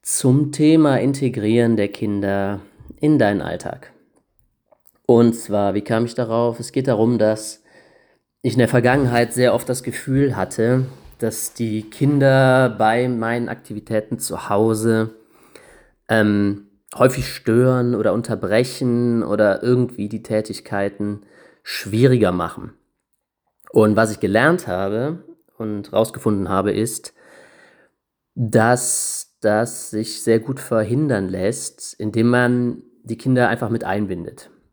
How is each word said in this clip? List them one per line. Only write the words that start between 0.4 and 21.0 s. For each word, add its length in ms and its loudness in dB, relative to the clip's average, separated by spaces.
Thema 440 4
Integrieren 800 0
der 120 0
Kinder 720 -2
in 200 2
deinen 240 2
Alltag. 500 -10
Und 300 6
zwar, 400 -2
wie 80 -2
kam 240 -2
ich 80 -10
darauf? 460 -2
Es 120 -12
geht 160 -2
darum, 300 2
dass 440 -2
ich 140 -2
in 40 2
der 100 4
Vergangenheit 680 2
sehr 180 2
oft 160 -4
das 140 -4
Gefühl 520 -2
hatte, 520 0
dass 340 -6
die 300 -6
Kinder 960 2
bei 280 2
meinen 440 -4
Aktivitäten 680 -6
zu 300 -10
Hause, 640 2
ähm, 600 2
häufig 340 0
stören 680 0
oder 200 0
unterbrechen 1080 0
oder 400 2
irgendwie 460 0
die 140 -10
Tätigkeiten 1040 -6